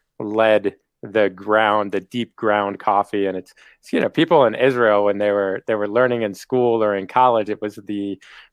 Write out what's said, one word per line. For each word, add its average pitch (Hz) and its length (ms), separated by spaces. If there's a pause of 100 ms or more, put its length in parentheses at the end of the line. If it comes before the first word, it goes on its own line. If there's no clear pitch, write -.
(200)
led 107 560 (260)
the 104 280
ground, 104 640
the 98 80
deep 117 340
ground 104 420
coffee. 101 480
And 92 120
it's, - 160 (260)
it's, - 140
you - 80
know, 120 80
people 160 340
in 113 100
Israel, 120 520
when 101 120
they 104 140
were, 98 340
they 113 100
were 104 120
learning 120 360
in 101 100
school 120 500
or 104 100
in 95 140
college, 117 420
it 104 120
was 107 240
the, 101 360 (320)